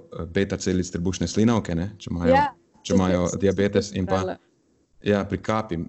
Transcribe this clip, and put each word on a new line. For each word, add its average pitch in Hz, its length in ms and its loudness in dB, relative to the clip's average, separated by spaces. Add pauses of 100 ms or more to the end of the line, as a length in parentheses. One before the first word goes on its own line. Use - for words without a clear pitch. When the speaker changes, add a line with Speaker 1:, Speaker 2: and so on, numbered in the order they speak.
(120)
Speaker 1:
eh, 82 140 -10
beta 98 300 0
celic 90 340 -2
trebušne 87 380 -4
slinavke, 104 460 2
ne, 90 200 -4
če - 160 -14
imajo, 85 240 2
Speaker 2:
Ja, 294 100 6 (400)
Speaker 1:
če 98 80 -2
Speaker 2:
to 95 60 4
Speaker 1:
imajo 92 220 4
Speaker 2:
sem, 87 100 2
sem 87 100 -6
Speaker 1:
diabetes 98 520 2
in 92 140 -2
pa 92 80 -2
Speaker 2:
brala. 95 220 -2 (640)
Speaker 1:
Ja, 101 220 2
pri 95 140 -4
kapi, 110 380 -2 (120)